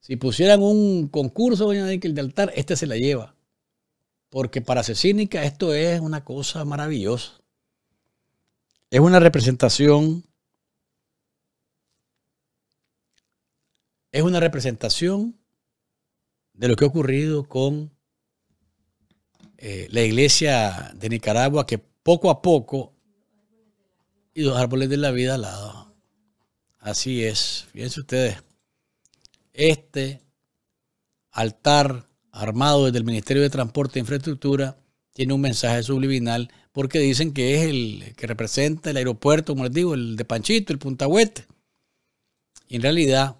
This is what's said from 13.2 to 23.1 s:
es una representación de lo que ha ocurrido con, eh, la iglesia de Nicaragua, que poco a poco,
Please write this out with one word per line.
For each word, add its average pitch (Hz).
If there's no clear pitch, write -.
es 143
una 175
representación 165
de 113
lo 117
que 143
ha 143
ocurrido 143
con, 143
eh, 98
la 117
iglesia 117
de 110
Nicaragua, 120
que -
poco -
a 143
poco, 139